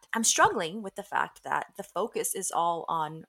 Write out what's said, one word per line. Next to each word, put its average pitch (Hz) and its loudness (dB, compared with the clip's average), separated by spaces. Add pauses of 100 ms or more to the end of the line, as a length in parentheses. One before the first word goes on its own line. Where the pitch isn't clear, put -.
(140)
I'm 226 0
struggling 226 4
with 196 -10
the 202 -10
fact - -4
that 143 -2 (100)
the 196 -10
focus 190 -4
is 190 -4
all 170 0
on 160 -4